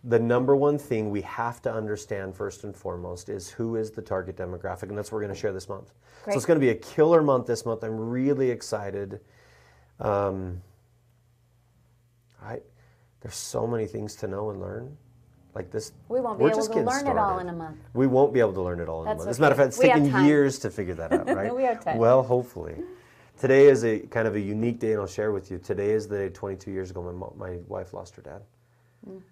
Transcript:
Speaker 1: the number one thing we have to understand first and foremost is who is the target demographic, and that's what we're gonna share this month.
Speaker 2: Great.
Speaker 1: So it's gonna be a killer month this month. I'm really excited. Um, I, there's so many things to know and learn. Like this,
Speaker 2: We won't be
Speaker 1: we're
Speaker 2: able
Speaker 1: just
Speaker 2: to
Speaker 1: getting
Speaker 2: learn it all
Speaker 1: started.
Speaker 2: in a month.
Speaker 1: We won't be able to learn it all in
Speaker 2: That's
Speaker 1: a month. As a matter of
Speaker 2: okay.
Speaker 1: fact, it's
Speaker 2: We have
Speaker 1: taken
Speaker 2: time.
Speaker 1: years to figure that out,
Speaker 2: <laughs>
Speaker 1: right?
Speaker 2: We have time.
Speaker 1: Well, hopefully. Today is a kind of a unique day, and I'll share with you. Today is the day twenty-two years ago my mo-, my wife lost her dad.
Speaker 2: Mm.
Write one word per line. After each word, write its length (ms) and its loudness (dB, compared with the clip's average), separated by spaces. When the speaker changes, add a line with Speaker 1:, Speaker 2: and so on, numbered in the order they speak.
Speaker 1:
the 140 4
number 340 4
one 240 4
thing 340 -2
we 100 -2
have 400 -6
to 120 -4
understand 600 -6
first 300 -8
and 100 -12
foremost 540 -10
is 200 -10
who 280 -4
is 140 -4
the 100 -12
target 340 -6
demographic, 540 -8
and 80 -8
that's 160 -8
what 40 -8
we're 40 -4
gonna 120 -6
share 200 -4
this 160 -10
month. 240 -12
Speaker 2:
Great. 80 -4
Speaker 1:
So 60 0
it's 60 -6
gonna 140 4
be 120 4
a 40 2
killer 460 4
month 260 2
this 180 -4
month. 200 -4
I'm 120 -6
really 420 0
excited. 680 -8
Um, 600 -2
I, 180 -12
there's 140 -14
so 300 -6
many 220 -4
things 300 -10
to 100 -8
know 220 -6
and 100 -10
learn. 380 -12
Like 140 -12
this, 220 -8
Speaker 2:
We 100 -2
won't 200 -4
be 40 6
Speaker 1:
we're 60 6
Speaker 2:
able 100 2
Speaker 1:
just 120 -2
Speaker 2:
to 80 -6
Speaker 1:
getting 100 2
Speaker 2:
learn 180 -2
it 100 0
all 200 2
Speaker 1:
started. 120 -6
Speaker 2:
in 40 -8
a 40 -10
month. 200 -12
Speaker 1:
We 140 4
won't 260 6
be 60 4
able 140 4
to 80 -4
learn 180 -2
it 100 -6
all 140 -6
in 20 -6
Speaker 2:
That's 180 -4
Speaker 1:
a 20 -8
month. 40 -4
As 80 -4
a 40 2
matter 120 8
of 60 0
Speaker 2:
okay. 80 8
Speaker 1:
fact, 80 -4
it's 80 4
Speaker 2:
We 60 8
have 100 6
Speaker 1:
taken 120 4
Speaker 2:
time. 140 4
Speaker 1:
years 340 4
to 120 -6
figure 240 -6
that 180 -4
out, 160 0
Speaker 2:
<laughs> 60 2
Speaker 1:
right? 200 -2
Speaker 2:
We 80 -2
have 200 -2
time. 140 -2
Speaker 1:
Well, 260 6
hopefully. 600 -4
Today 280 8
is 180 8
a 140 2
kind 280 -2
of 80 -2
a 40 0
unique 400 -2
day, 140 0
and 80 0
I'll 60 -6
share 240 -4
with 200 -6
you. 80 -10
Today 320 -2
is 160 0
the 100 -4
day 120 -2
twenty-two 420 -10
years 200 -6
ago 120 -10
my 80 -10
mo-, 260 -12
my 200 -10
wife 260 -10
lost 220 -14
her 60 -20
dad. 200 -16
Speaker 2:
Mm. 140 -18